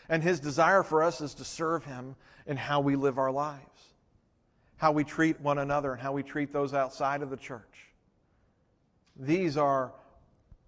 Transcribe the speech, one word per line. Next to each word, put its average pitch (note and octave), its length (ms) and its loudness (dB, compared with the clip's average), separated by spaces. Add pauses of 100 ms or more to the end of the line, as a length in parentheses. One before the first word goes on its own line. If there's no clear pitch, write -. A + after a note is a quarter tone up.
And E3 120 2
his E3 200 2
desire D#3+ 420 4
for D#3 200 4
us E3+ 180 0
is C#3+ 140 -8
to C3 100 -14
serve D#3+ 400 -4
him C3 320 -12 (300)
in C#3+ 100 -4
how C#3+ 240 0
we C#3 160 2
live C3+ 200 0
our C3+ 140 2
lives, C#3+ 600 -8 (840)
how D#3+ 160 2
we D3+ 140 2
treat D#3+ 340 0
one C#3+ 200 0
another, C#3+ 340 -2
and A#2+ 80 -10
how C3+ 100 -6
we C#3 120 -4
treat C#3+ 280 -4
those C#3+ 220 -2
outside C#3 480 -2
of C#3 80 -8
the C3 80 -8
church. - 560 -18 (1200)
These D3+ 400 0
are C#3 380 2 (760)